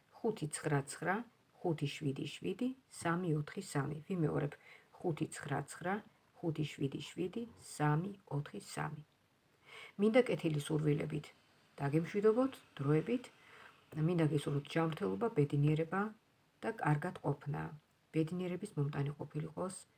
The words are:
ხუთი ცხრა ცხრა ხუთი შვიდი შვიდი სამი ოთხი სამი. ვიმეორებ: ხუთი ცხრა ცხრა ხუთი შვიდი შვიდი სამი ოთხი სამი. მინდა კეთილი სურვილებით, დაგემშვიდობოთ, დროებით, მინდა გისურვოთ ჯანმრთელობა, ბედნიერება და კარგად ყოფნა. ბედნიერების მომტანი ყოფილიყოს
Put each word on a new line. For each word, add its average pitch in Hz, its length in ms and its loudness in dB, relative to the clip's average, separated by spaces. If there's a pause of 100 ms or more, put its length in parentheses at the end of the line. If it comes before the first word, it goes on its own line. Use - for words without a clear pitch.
(140)
ხუთი 220 340 -4
ცხრა 151 340 0
ცხრა - 340 -2 (440)
ხუთი 156 260 0
შვიდი 143 400 -4
შვიდი 196 420 -4 (200)
სამი 170 440 -2
ოთხი 151 300 -2
სამი. 139 380 -4
ვიმეორებ: 151 520 0 (360)
ხუთი - 400 -4
ცხრა - 340 -4
ცხრა 175 320 -4 (440)
ხუთი 151 280 -2
შვიდი 143 340 -4
შვიდი 180 420 -4 (220)
სამი 151 480 2 (120)
ოთხი 147 360 -4
სამი. - 420 -8 (880)
მინდა 220 300 6
კეთილი 160 380 2
სურვილებით, 151 680 0 (520)
დაგემშვიდობოთ, 202 760 4 (200)
დროებით, 156 520 2 (720)
მინდა 165 300 4
გისურვოთ 143 420 0
ჯანმრთელობა, 190 600 0
ბედნიერება 151 720 4 (600)
და 220 100 0
კარგად 156 480 0
ყოფნა. 147 420 -2 (520)
ბედნიერების 180 600 -2
მომტანი 147 380 0
ყოფილიყოს 160 640 -6 (220)